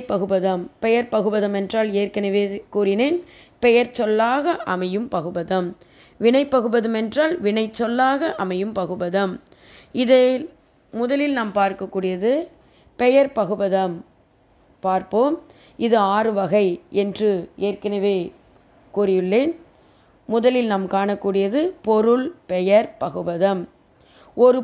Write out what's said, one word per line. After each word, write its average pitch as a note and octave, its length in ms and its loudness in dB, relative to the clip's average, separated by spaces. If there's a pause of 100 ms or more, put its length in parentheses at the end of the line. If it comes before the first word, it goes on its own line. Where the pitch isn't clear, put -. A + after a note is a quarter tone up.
பகுபதம். F#3+ 600 0 (180)
பெயர் A#3 280 0
பகுபதம் G#3 460 0
என்றால் G#3 400 -2
ஏற்கனவே G3+ 480 0 (280)
கூறினேன், G#3+ 480 0 (440)
பெயர் A#3+ 360 4
சொல்லாக A#3+ 560 0 (120)
அமையும் F#3 420 -4
பகுபதம். F3 600 -4 (520)
வினை B3 220 4 (120)
பகுபதம் A3+ 460 0
என்றால் C4+ 400 0
வினை G#3 300 0
சொல்லாக B3+ 680 0
அமையும் G3 420 -4
பகுபதம். F3+ 540 -2 (640)
இதில் B3+ 480 4 (500)
முதலில் C#4 460 -2
நாம் G#3+ 140 -4
பார்க்கக்கூடியது F#3+ 800 -2 (680)
பெயர் C4+ 340 4
பகுபதம் F#3+ 640 -2 (880)
பார்ப்போம். G3+ 540 0 (420)
இது A#3 180 2 (160)
ஆறு A3 200 0
வகை G3 340 2 (340)
என்று G3+ 280 -2 (300)
ஏற்கனவே G3+ 580 -2 (800)
கூறியுள்ளேன். G3 580 2 (760)
முதலில் A#3+ 420 2
நாம் G3 180 -2
காணக்கூடியது G3 720 0 (220)
பொருள் A3+ 420 2 (220)
பெயர் F#3+ 420 2 (100)
பகுபதம். F3 640 -2 (720)
ஒரு B3+ 280 6